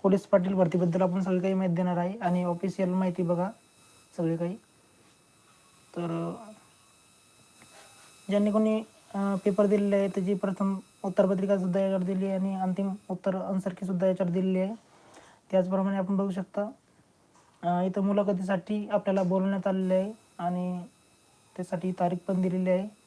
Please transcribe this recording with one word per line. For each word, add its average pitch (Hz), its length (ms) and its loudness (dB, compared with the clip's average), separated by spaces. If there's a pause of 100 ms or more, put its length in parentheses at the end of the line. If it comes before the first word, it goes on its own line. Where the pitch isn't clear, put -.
पोलीस 190 240 2
पाटील 190 280 4
भरतीबद्दल 180 480 2
आपण 185 180 2
सगळी 185 200 0
काही 190 140 0
माहिती 190 200 0
देणार 180 220 0
आहे 180 220 -2
आणि 180 260 0
ऑफिशियल 180 440 -2
माहिती 185 340 0
बघा 175 280 0 (680)
सगळी 165 200 0
काही. 175 200 -4 (1400)
तर, 170 420 -4
अ, - 120 -16 (1800)
ज्यांनी 202 220 2
कोणी, 220 300 2 (320)
अ, 196 200 0 (100)
पेपर 202 220 4
दिलेले 202 300 2
आहे, 196 120 2
त्याची 190 260 0
प्रथम 196 440 -2 (260)
उत्तरपत्रिका 196 540 2
सुद्धा 185 220 0
याच्यावर 190 240 0
दिली 190 220 -2
आहे 190 120 -2
आणि 190 160 -2
अंतिम 190 400 -2 (160)
उत्तर 185 240 -4
आन्सर 190 380 -4
की 180 140 -8
सुद्धा 185 200 0
याच्यावर 185 260 0
दिलेली 185 260 0
आहे. 196 160 -2 (760)
त्याचप्रमाणे 190 460 2
आपण 196 200 0
बघू 196 140 0
शकता, 196 400 -4 (920)
अ, 175 200 2
इथं 190 220 0
मुलाखतीसाठी 202 840 0
आपल्याला 196 340 0
बोलवण्यात 190 440 0
आलेलं 190 280 2
आहे 190 180 0 (260)
आणि 180 460 -4 (720)
त्यासाठी 180 360 -4
तारीख 175 240 0 (100)
पण 185 160 0
दिलेली 185 280 0
आहे. 190 360 -2